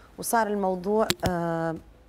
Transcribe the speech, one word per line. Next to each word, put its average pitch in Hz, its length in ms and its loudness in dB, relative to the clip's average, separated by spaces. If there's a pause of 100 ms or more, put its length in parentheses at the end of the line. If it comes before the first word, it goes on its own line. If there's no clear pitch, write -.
(180)
وصار 220 300 2
الموضوع، 202 600 0 (220)
آه، 165 460 0 (340)